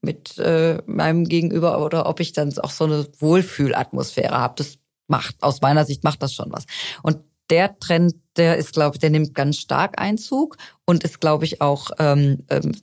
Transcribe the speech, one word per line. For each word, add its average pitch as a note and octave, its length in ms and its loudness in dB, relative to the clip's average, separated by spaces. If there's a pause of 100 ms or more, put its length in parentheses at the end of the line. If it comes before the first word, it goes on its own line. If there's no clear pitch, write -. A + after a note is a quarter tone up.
mit, - 340 -8
äh, E3 480 2
meinem D#3+ 400 0
Gegenüber E3 580 0
oder D#3+ 240 -2
ob D#3 140 -4
ich D#3+ 140 -6
dann C#3+ 240 -2
auch - 120 -6
so - 140 -2
eine D3+ 220 0 (120)
Wohlfühlatmosphäre D3 1160 0
habe. B2 220 -2
Das C#3+ 160 -8 (340)
macht, - 320 -2
aus C#3 220 0
meiner D3 240 4
Sicht C#3+ 180 -8
macht D3 180 -2
das C3+ 120 -4
schon - 180 -10
was. - 140 -12 (360)
Und D#3 180 0 (300)
der F#3 300 2
Trend, E3+ 340 2 (220)
der E3 220 4
ist, D#3 160 -6
glaub D3 200 2
ich, C3+ 60 -8
der D#3 100 2
nimmt D3+ 240 2
ganz C#3+ 220 0
stark D3+ 440 -2
Einzug C4 560 -2 (300)
und F3 160 4
ist, - 180 -8
glaub D3+ 220 2
ich, - 180 -4
auch, C#3+ 380 0
ähm, C#3+ 500 4
ähm, C#3+ 240 0 (100)